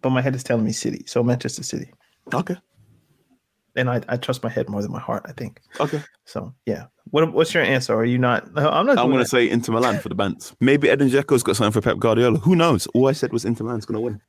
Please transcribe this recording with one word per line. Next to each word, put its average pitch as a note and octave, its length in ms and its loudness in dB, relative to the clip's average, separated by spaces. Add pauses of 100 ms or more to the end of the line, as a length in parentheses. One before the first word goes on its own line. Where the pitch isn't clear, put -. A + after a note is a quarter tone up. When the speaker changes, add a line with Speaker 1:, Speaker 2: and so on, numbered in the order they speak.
Speaker 1:
but C3 80 0
my B2+ 120 2
head C3 140 -2
is B2+ 80 -10
telling A#2 220 0
me - 80 -2
City. - 340 -6
So A#2+ 160 -2
Manchester B2 400 -2
City. - 280 -10 (420)
Speaker 2:
Okay. F3 220 -4 (1200)
Speaker 1:
And B2+ 140 0
I, A#2+ 200 -2
I B2 80 -2
trust B2+ 260 -6
my A#2 60 -4
head - 200 -4
more G2+ 120 -6
than G2+ 100 -6
my - 80 -8
heart, - 260 -6
I - 60 -14
think. - 300 -14 (180)
Speaker 2:
Okay. D3+ 220 -2 (240)
Speaker 1:
So, - 280 -12 (120)
yeah. G#2 200 -6 (260)
What, D#3 220 2
what's D#3+ 200 2
your E3 100 2
answer? B2+ 320 2
Are A2+ 100 2
you B2 120 0
not, B2 360 0
no, D3 160 0
I'm F#3 160 2
not C#4 120 4
Speaker 2:
I'm A#2+ 80 2
Speaker 1:
doing C3 60 2
Speaker 2:
gonna C3 120 4
Speaker 1:
that. - 60 -2
Speaker 2:
say A#2+ 200 4
Inter A#2 240 -2
Milan A#2 260 0
for G#2+ 100 -10
the F#2 60 -6
Bants. - 440 -4
Maybe C#3 300 4
Edin C3+ 200 4
Dzeko's C3+ 340 2
got F#2+ 120 0
something G#2+ 160 2
for A2 160 2
Pep - 120 2
Guardiola. A#2 400 4
Who F3+ 160 4
knows? E3 320 2
All C3 200 2
I C3+ 60 2
said - 180 -4
was A2+ 140 -4
Inter A2+ 180 -2
Milan's A2+ 220 -6
gonna A2 160 -6
win. A2 280 -6